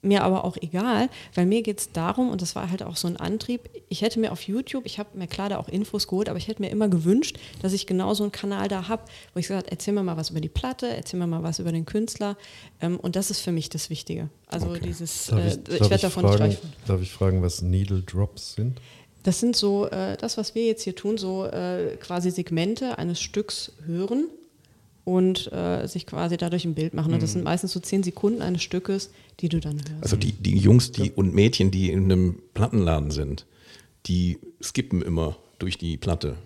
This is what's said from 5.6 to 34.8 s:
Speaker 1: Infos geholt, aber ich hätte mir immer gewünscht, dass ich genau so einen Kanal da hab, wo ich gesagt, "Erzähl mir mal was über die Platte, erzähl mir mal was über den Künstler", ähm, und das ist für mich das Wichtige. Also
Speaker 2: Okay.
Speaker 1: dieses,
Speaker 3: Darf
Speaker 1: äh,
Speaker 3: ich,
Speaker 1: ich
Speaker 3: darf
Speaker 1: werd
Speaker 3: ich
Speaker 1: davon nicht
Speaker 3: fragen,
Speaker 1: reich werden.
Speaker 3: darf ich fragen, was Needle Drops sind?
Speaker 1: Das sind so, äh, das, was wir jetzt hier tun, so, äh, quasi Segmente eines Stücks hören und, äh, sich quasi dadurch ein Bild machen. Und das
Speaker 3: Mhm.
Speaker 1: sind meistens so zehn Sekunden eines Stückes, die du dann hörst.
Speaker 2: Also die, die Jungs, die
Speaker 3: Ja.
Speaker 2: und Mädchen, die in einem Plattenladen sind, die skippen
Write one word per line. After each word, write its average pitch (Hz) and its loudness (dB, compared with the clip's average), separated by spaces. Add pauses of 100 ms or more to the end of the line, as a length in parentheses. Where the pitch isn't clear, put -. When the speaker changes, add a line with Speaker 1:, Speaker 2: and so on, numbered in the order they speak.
Speaker 1:
Infos 208 -4
geholt, 190 -2
aber - -6
ich 165 -8
hätte 220 -6
mir 196 -4
immer 208 0
gewünscht, 185 2 (240)
dass 190 0
ich 196 -2
genau 190 0
so 208 -2
einen 208 -2
Kanal 202 -4
da 185 -4
hab, 226 -6 (240)
wo 185 -4
ich - -4
gesagt, 190 -4
"Erzähl 202 -4
mir 202 2
mal 175 -2
was 160 -4
über 160 -4
die 160 -4
Platte, 254 -4
erzähl - -6
mir 175 0
mal 165 -2
was 165 -4
über 170 -2
den 165 -2
Künstler", 208 -2 (420)
ähm, 175 -2
und 180 -2
das 190 -2
ist 208 -4
für 180 -4
mich 165 -2
das - -8
Wichtige. 160 -6 (180)
Also 165 -4
Speaker 2:
Okay. 170 -4
Speaker 1:
dieses, 170 -6
Speaker 3:
Darf 110 4
Speaker 1:
äh, 170 2
Speaker 3:
ich, - 2
Speaker 1:
ich - -4
Speaker 3:
darf 104 6
Speaker 1:
werd - 6
Speaker 3:
ich 95 4
Speaker 1:
davon 185 2
nicht 98 8
Speaker 3:
fragen, 104 6
Speaker 1:
reich 98 -2
werden. 156 -12 (140)
Speaker 3:
darf 95 2
ich 92 -4
fragen, 92 2
was 90 0
Needle 92 2
Drops - -4
sind? 123 -2 (440)
Speaker 1:
Das 185 2
sind 240 2
so, 202 2
äh, 190 -4
das, - -6
was 214 -6
wir 226 0
jetzt 226 0
hier 185 -6
tun, 214 -2
so, 190 -4
äh, 180 -4
quasi 180 -2
Segmente 180 -2
eines 170 -4
Stücks - -6 (120)
hören 202 0 (760)
und, 185 2
äh, 180 -2
sich 180 -6
quasi 170 -2
dadurch 175 0
ein 165 0
Bild 156 -2
machen. 156 2
Und 165 4
das 160 0
Speaker 3:
Mhm. - -4
Speaker 1:
sind 175 0
meistens 175 0
so 185 -2
zehn 196 0
Sekunden 208 0
eines 175 0
Stückes, 190 -4 (300)
die 170 0
du 160 2
dann 151 -4
hörst. 151 -8
Speaker 2:
Also - 2
die, - 2
die 95 2
Jungs, 104 10
die 101 0
Speaker 3:
Ja. 101 -2
Speaker 2:
und 95 4
Mädchen, 98 6
die 95 2
in 95 4
einem 92 4 (160)
Plattenladen 87 4
sind, 73 -4 (580)
die 90 2 (240)
skippen 101 -2